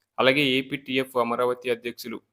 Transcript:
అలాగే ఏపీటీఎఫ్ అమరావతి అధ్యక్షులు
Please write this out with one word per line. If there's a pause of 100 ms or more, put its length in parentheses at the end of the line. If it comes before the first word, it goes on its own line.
(200)
అలాగే
ఏపీటీఎఫ్
అమరావతి
అధ్యక్షులు (120)